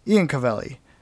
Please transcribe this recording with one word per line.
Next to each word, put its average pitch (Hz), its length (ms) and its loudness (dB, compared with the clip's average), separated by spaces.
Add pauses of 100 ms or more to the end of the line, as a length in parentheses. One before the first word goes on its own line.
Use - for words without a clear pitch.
Ian 196 220 4
Cavelli. 123 520 -4 (220)